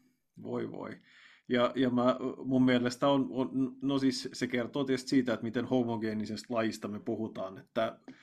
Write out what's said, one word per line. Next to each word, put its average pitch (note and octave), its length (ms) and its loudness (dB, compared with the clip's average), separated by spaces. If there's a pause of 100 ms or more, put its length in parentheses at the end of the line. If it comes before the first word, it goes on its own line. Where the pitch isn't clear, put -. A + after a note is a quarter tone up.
(420)
voi A#2 300 -6
voi. G2 180 -10 (580)
Ja, B2 260 4
ja B2+ 160 2
mä, B2 260 4 (280)
mun B2+ 200 4
mielestä B2 440 4
on, C#3 220 4
on, C3 520 -2
no C#3 160 0
siis C3 340 0
se - 140 -2
kertoo B2 380 -2
tietysti C3 260 -2
siitä, B2 240 4
että A2+ 100 -4
miten A2+ 200 -2
homogeenisestä A2 880 -2
lajista A2 340 0
me G#2 120 -8
puhutaan, G2+ 580 -4
että - 400 -2 (240)